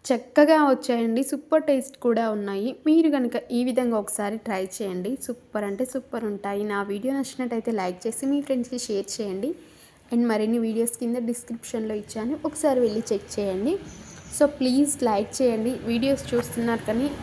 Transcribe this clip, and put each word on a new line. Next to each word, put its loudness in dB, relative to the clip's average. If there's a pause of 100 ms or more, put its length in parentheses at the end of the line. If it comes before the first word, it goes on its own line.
చక్కగా 6 (120)
వచ్చాయండి, 2
సూపర్ 2
టేస్ట్ 0
కూడా 2 (100)
ఉన్నాయి. -4 (200)
మీరు 8
కనుక 0 (200)
ఈ 4
విధంగా 2
ఒకసారి -4 (100)
ట్రై -2 (160)
చేయండి, -4 (140)
సూపర్ -6
అంటే -2
సూపర్ -6
ఉంటాయి. -4
నా 0 (120)
వీడియో -2
నచ్చినట్టయితే -4
లైక్ -4
చేసి -4
మీ 2
ఫ్రెండ్స్కి -2
షేర్ -4
చేయండి. -4 (600)
And 4
మరిన్ని 2
వీడియోస్ 0
కింద -2 (140)
డిస్క్రిప్షన్లో -6
ఇచ్చాను, -6 (120)
ఒకసారి 2
వెళ్ళి 0
చెక్ -2
చేయండి. 0 (600)
So 6 (140)
ప్లీజ్ 4 (160)
లైక్ 0
చేయండి. 2 (160)
వీడియోస్ 2
చూస్తున్నారు -2
కానీ 0 (120)